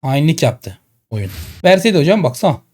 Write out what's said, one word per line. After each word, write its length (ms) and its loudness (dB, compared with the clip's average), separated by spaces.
Hainlik 400 0
yaptı 360 -4
oyun. 200 -6
Verseydi 340 4
hocam 240 2
baksana. 380 -2